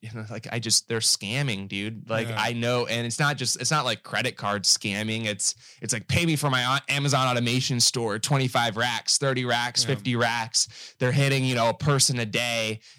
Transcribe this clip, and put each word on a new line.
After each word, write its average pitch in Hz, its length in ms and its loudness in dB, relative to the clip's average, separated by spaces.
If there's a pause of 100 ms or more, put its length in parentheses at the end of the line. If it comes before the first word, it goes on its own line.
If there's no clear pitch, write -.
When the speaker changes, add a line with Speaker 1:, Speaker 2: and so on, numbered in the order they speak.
Speaker 1:
you 113 140 -12
know, 110 160 -10
like, 110 200 -10
I 120 100 -4
just, 113 280 0
they're 113 120 0
scamming, 110 680 -2
dude. 101 400 -6
Like, 113 200 -2
Speaker 2:
Yeah. 110 120 -4
Speaker 1:
I 113 140 0
know, 120 320 0
and 117 200 -2
it's 117 120 -6
not 147 180 2
just, 127 240 -2
it's 131 120 -2
not 151 120 2
like 117 180 -2
credit 117 340 -4
card 101 260 -2
scamming. 110 640 0
It's, 104 280 -2 (280)
it's 113 100 -2
like, 110 160 -6
"Pay 175 160 4
me 160 120 2
for 147 120 0
my 131 400 2
Amazon 139 380 2
automation 123 540 0
store, 113 400 0
twenty-five 123 560 2
racks, 117 420 0
thirty 131 260 0
racks, 120 380 0
Speaker 2:
Yeah. - 60 -4
Speaker 1:
fifty 120 280 0
racks." 117 840 -2
They're 127 120 2
hitting, 135 320 4
you 131 120 2
know, 117 140 4
a 110 40 2
person 139 460 2
a 117 60 -2
day, 113 540 0 (180)